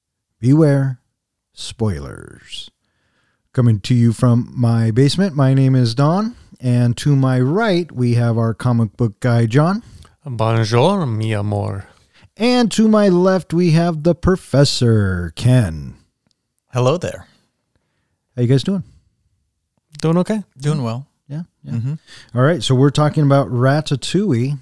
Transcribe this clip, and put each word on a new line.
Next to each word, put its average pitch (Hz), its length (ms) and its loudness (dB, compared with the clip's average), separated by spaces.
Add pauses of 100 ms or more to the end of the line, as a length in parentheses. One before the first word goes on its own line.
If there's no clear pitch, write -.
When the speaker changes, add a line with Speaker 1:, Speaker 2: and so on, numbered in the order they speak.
(400)
Speaker 1:
Beware, 139 600 2 (520)
spoilers. - 1160 -10 (840)
Coming 120 280 2
to - 140 -2
you 117 180 4
from 120 400 0
my 117 380 0
basement, 139 460 0
my 135 180 2
name 135 220 2
is 120 180 0
Don, 175 400 0 (260)
and 123 380 0
to 147 160 0
my 131 260 0
right, 175 520 0
we 123 220 0
have 117 220 0
our 113 160 -2
comic 117 440 -2
book 117 240 -4
guy, 117 260 2
John. 156 380 0 (400)
Speaker 2:
Bonjour, 120 840 0
mi 110 280 -4
amor. 101 520 -4 (500)
Speaker 1:
And 247 360 0
to 220 160 2
my 208 200 4
left, 185 460 2
we 175 180 2
have 165 300 0
the 165 140 2
Professor, 110 1200 0
Ken. 87 580 0 (760)
Speaker 3:
Hello 127 240 0
there. - 320 -10 (1040)
Speaker 1:
How 123 80 -4
you 120 60 0
guys 131 160 2
doing? 190 180 -4 (1160)
Speaker 2:
Doing 160 180 0
okay. 202 240 -2 (140)
Speaker 3:
Doing 143 260 -4
well. 120 240 -8 (220)
Speaker 1:
Yeah, 147 140 -10 (200)
yeah. 143 100 -12
Speaker 3:
Mm-hmm. 120 220 -6 (400)
Speaker 1:
All 120 80 2
right, 147 200 2
so 127 120 0
we're 135 140 4
talking 151 340 0
about 139 260 2
Ratatouille. 139 1120 -2